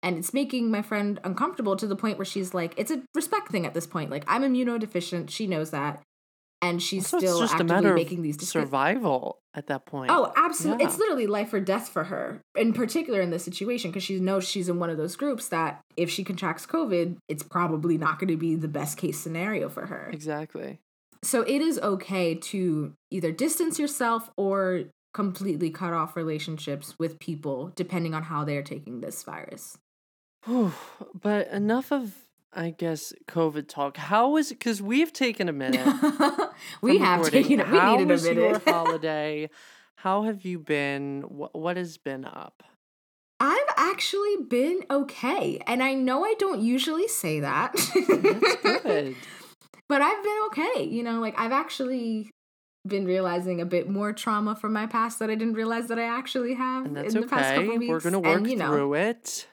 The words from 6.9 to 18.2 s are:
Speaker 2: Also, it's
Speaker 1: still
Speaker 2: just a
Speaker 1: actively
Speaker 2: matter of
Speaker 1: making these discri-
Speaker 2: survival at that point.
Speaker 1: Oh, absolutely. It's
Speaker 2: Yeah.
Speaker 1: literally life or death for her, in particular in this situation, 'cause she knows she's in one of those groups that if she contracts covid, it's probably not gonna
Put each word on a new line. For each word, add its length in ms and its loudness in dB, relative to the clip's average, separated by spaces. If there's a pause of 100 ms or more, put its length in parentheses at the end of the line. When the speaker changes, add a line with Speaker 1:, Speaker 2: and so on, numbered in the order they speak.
Speaker 2:
Also, 40 2
it's 140 2
Speaker 1:
still 80 2
Speaker 2:
just 140 0
a 40 2
Speaker 1:
actively 180 2
Speaker 2:
matter 140 6
of 60 6
Speaker 1:
making 280 0
these 140 -4
discri- 100 -8
Speaker 2:
survival 920 0 (140)
at 140 -10
that 180 -4
point. 260 -6
Speaker 1:
Oh, 240 4
absolutely. 500 2
It's 100 -2
Speaker 2:
Yeah. 40 -8
Speaker 1:
literally 280 2
life 260 -2
or 60 2
death 300 0
for 160 -2
her, 360 -6 (140)
in 180 4
particular 480 0
in 80 2
this 140 -4
situation, 480 -4
'cause 100 -4
she 180 -4
knows 280 2
she's 220 -2
in 100 0
one 100 0
of 80 -4
those 180 -4
groups 340 -2
that 320 -2 (140)
if 140 0
she 140 -4
contracts 420 -4
covid, 520 0 (100)
it's 160 -6
probably 560 0
not 200 0
gonna 180 0